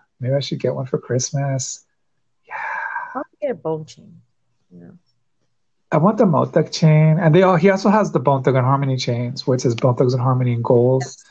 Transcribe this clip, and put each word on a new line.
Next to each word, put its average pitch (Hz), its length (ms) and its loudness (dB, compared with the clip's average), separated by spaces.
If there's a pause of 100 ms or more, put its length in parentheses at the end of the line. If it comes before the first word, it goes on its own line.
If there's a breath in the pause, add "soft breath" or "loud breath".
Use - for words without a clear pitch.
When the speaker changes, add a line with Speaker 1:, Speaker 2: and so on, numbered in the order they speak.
(200)
Speaker 1:
Maybe 127 140 -2
I 139 60 0
should 135 200 -8
get - 140 -2
one 135 120 -6
for 156 120 -4
Christmas. 135 840 -4 (640)
Yeah. - 80 -18 (600 loud breath)
Speaker 2:
I'll 277 100 -8 (160)
get 285 100 -6
a 233 40 -6
Bone 160 320 -8
chain, - 340 -20 (500)
you 175 100 -20
know. 170 120 -20 (960)
Speaker 1:
I 170 60 -2
want 196 220 2
the 240 80 4
Motuc 156 440 0
chain. 156 480 4
And 156 160 4
they 185 80 6
all, 185 140 4
he 180 140 4
also 196 180 0
has 196 240 2
the 170 80 -2
Bone 135 220 0
Thugs 131 160 2
and 127 80 2
Harmony 135 320 0
chains, 123 480 -6
where 127 80 2
it 123 80 -2
says 120 120 0
Bone 120 220 0
Thugs 127 160 2
and 127 100 -2
Harmony 127 300 0
in 117 80 -2
gold. 123 420 2
Speaker 2:
That's - 280 -16